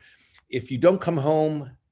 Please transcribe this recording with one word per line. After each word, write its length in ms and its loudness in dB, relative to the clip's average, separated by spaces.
if 220 -6
you 60 -6
don't 220 4
come 180 -2
home 520 -2